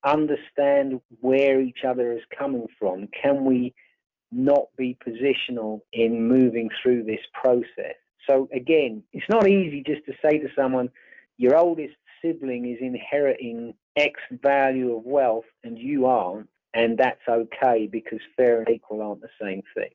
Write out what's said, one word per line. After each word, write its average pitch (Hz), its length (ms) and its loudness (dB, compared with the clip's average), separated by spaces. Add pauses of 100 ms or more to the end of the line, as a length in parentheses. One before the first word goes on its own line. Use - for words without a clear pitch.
understand 143 920 0 (220)
where 135 400 4
each 127 260 -6
other 123 240 -2
is 117 80 -6 (180)
coming 131 300 -4 (100)
from? 98 300 -4 (120)
Can 139 260 0
we 127 280 0 (600)
not 135 320 2 (120)
be 127 200 -4 (100)
positional 117 720 -4 (140)
in 113 340 0
moving 120 420 4 (140)
through 123 200 2
this 107 180 -6 (120)
process? 120 640 -2 (320)
So 135 260 2
again, 127 480 0 (120)
it's 147 160 -12
not 214 180 4
easy 175 400 2
just 151 200 -4
to 135 140 -10
say 156 180 2
to 147 180 -6
someone, 127 320 0 (480)
"Your 123 180 4
oldest 160 400 2 (260)
sibling 135 460 -4
is 120 140 -8
inheriting 123 920 -4 (200)
X 147 240 0 (240)
value 135 540 2
of 110 80 -10
wealth 123 400 0 (180)
and 113 160 -14
you 131 260 -2
aren't, 107 440 0 (240)
and 117 240 2
that's 131 320 0
okay 117 600 0
because 110 300 -8 (160)
fair 120 240 4
and 113 100 -4
equal 110 320 -2
aren't 104 200 -8
the - 80 -20 (120)
same 98 220 -8 (100)
thing." 92 220 -6